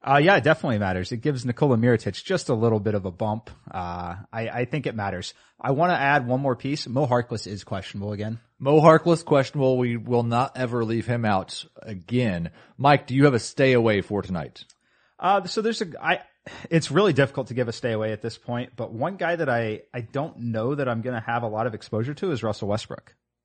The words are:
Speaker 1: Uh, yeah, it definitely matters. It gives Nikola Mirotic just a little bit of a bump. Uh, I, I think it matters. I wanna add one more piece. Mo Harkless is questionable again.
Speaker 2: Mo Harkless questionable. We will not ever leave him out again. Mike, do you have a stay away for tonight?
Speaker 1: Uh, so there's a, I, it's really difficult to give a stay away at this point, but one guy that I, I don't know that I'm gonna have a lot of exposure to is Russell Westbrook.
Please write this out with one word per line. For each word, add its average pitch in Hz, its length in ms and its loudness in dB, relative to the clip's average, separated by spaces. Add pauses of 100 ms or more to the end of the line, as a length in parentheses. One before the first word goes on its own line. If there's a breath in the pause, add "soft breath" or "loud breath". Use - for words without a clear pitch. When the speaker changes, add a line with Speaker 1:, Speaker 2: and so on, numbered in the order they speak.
Speaker 1:
Uh, 135 180 4
yeah, 185 140 6
it 151 80 4
definitely 139 360 2
matters. 92 340 -2
It 120 60 -6
gives 127 260 -2
Nikola 127 320 2
Mirotic 113 480 2
just - 240 -2
a 131 60 2
little 110 260 2
bit 104 140 -2
of 98 120 -2
a 92 60 -6
bump. 107 360 -4 (220)
Uh, 87 460 -8 (160)
I, 113 160 -6
I 120 160 -4
think 143 240 -6
it 113 80 -6
matters. 95 380 -6 (260 soft breath)
I 123 100 -4
wanna 165 220 2
add 139 340 2
one 127 140 0
more 135 160 0
piece. 135 320 -6
Mo 135 180 0
Harkless 120 400 -2
is 95 160 -10
questionable 101 500 -8
again. 110 280 -8 (180)
Speaker 2:
Mo 143 220 6
Harkless 160 440 6
questionable. 135 540 2
We 120 180 0
will 117 280 0
not 120 320 0
ever 120 280 -2
leave 110 220 -2
him 117 180 -2
out 95 400 -2 (160)
again. 95 720 -2 (260 soft breath)
Mike, 139 300 4
do 123 80 -6
you 139 120 6
have 139 80 6
a 113 40 2
stay 135 340 2
away 113 280 4
for 101 220 -4
tonight? 80 420 -8 (560)
Speaker 1:
Uh, 190 240 2
so 208 180 -6
there's 220 180 -2
a, 170 240 -8
I, 175 180 0 (480 loud breath)
it's 160 200 2
really 185 220 4
difficult 135 360 0
to 117 60 -10
give 120 140 0
a 117 40 -6
stay 117 200 -4
away 110 180 -2
at 107 120 -8
this 113 140 -8
point, 120 380 -8
but 113 180 -10
one 143 220 -4
guy 170 220 -2
that 160 120 -2
I, 113 340 -2 (120)
I 123 60 -8
don't 139 380 -8
know 117 360 -2
that 143 140 -2
I'm 113 140 -4
gonna 117 220 -6
have 120 200 -2
a 113 40 -4
lot 110 200 -2
of 107 60 -6
exposure 117 400 -4
to 180 180 -4
is 120 100 -4
Russell 110 240 -4
Westbrook. - 480 -6 (300)